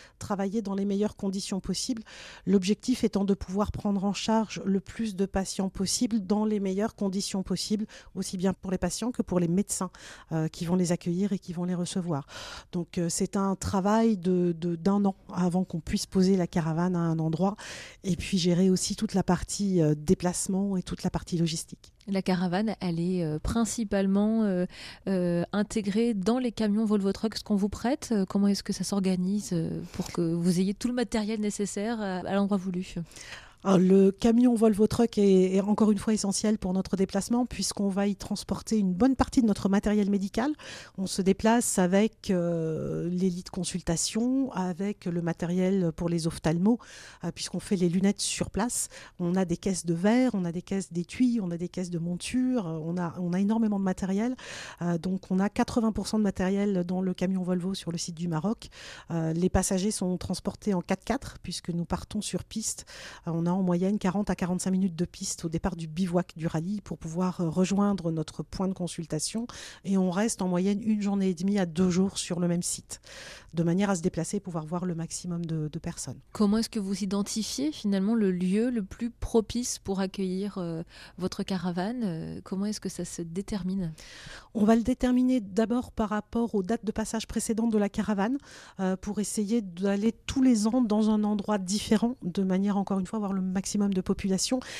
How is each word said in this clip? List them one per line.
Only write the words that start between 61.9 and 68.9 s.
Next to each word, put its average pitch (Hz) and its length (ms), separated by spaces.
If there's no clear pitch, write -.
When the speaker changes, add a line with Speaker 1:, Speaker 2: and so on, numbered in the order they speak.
Speaker 1:
sur - 200
piste. - 440
Euh, - 40
on 165 140
a 175 80
en 196 80
moyenne 185 360
quarante 196 320
à 185 40
quarante-cinq 180 360
minutes 185 260
de 175 80
piste - 400
au 170 40
départ 165 280
du 165 100
bivouac 170 500
du 160 100
rallye 175 340
pour - 180
pouvoir, 175 420
euh, 170 80
rejoindre 185 640
notre 160 320
point 190 260
de 190 60
consultation. 170 720